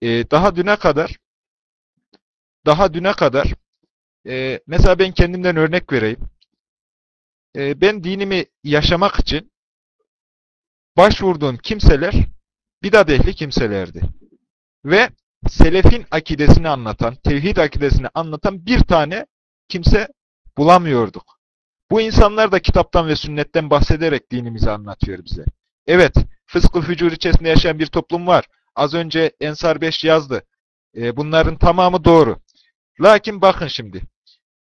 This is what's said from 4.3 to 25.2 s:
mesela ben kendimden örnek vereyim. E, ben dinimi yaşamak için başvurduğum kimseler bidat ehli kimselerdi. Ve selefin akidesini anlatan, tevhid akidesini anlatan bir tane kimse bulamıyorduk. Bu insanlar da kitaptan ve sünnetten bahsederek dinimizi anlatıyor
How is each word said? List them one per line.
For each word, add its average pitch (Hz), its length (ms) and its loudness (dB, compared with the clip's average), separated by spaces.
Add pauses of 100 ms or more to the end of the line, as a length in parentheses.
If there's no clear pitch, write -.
mesela 180 320 2
ben 190 140 0
kendimden 180 440 -2
örnek 160 360 -2
vereyim. 113 280 -4 (1400)
E, 143 240 -6
ben 202 240 0
dinimi 196 400 -4 (200)
yaşamak 151 560 0
için - 320 -4 (1400)
başvurduğum 175 600 2
kimseler 160 580 2 (680)
bidat 196 280 4
ehli 147 240 0
kimselerdi. 98 680 -6 (800)
Ve 196 260 0 (380)
selefin 185 640 6
akidesini 156 580 4
anlatan, 117 460 -6
tevhid 156 420 -2
akidesini 143 580 0
anlatan 165 520 -6
bir 254 140 2
tane 165 460 0 (420)
kimse 196 400 0 (480)
bulamıyorduk. 147 840 0 (500)
Bu 226 100 0
insanlar 214 520 2
da 185 60 2
kitaptan 170 500 0
ve 151 80 -2
sünnetten 151 540 -6
bahsederek 147 600 0
dinimizi 117 380 -4
anlatıyor 98 540 -10